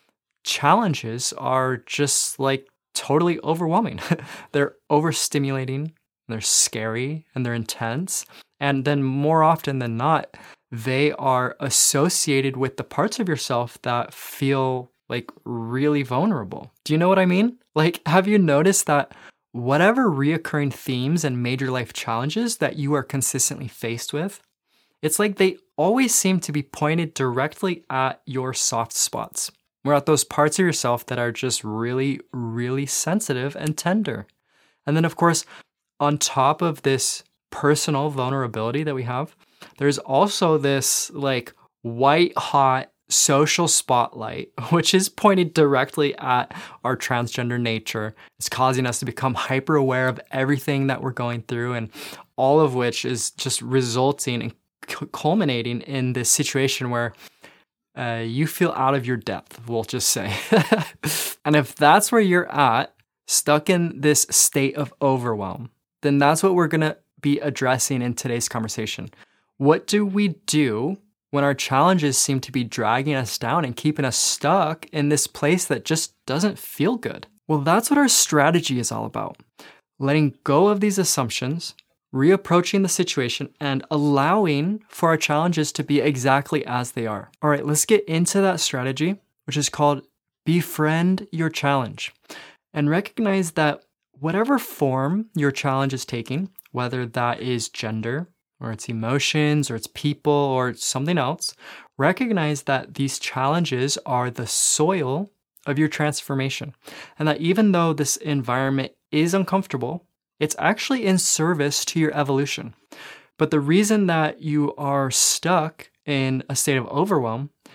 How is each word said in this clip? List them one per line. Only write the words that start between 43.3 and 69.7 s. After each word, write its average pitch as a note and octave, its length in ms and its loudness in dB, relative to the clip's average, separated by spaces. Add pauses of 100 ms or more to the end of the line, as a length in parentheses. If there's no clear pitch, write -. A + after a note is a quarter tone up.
spotlight, - 840 -2 (100)
<laughs> A#2 80 -10
which E3+ 240 4
is F#3 160 2
pointed F#3 440 2
directly C#3 640 2
at B2+ 360 -2 (300)
our C3 120 0
transgender A#2+ 640 -2
nature. A2 560 -4 (220)
It's - 120 -8
causing B2+ 360 2
us B2 140 -2
to C#3 60 -6
become B2+ 280 -2
hyper C3+ 420 0
aware C3 320 2
of B2 120 -2 (120)
everything C#3 560 0
that C3 140 -2
we're C3 100 -6
going A#2+ 320 -6
through, A#2+ 300 -6
and A2+ 160 -6 (460)
all C3+ 240 6
of C#3+ 160 4
which A#2+ 300 0
is B2 260 -4
just - 300 -4
resulting B2+ 800 0
and A#2 140 -8 (320)
cu-, - 200 -10
culminating B2+ 720 0
in B2+ 320 -4
this A#2+ 160 -2
situation C3 600 0
where, A#2+ 240 -2 (840)
uh, A#2 280 -6
you B2+ 220 0
feel E3+ 300 0
out C3+ 180 2
of C3 100 -2
your B2 120 -2
depth, A2 500 -10
we'll A#2 160 -4
just - 260 -4
say. G2+ 240 -2 (180)
<laughs> G#3+ 120 6 (800)
And D3+ 100 4
if D3 180 2
that's D#3+ 380 6
where A#3 100 4
you're F3+ 320 2
at, C3 400 2 (340)
stuck D3+ 420 2
in E3+ 320 0
this D3 280 4
state - 460 2
of C#3+ 260 -6
overwhelm, A#2 720 -2 (300)
then C#3+ 160 2
that's C#3+ 260 6
what F#3+ 100 4
we're F3 140 4
gonna D#3 300 0 (240)
be C#3+ 180 2
addressing C3 640 0
in B2 120 -2
today's A#2+ 360 -4
conversation. A2+ 600 -6 (480)
What D3+ 300 4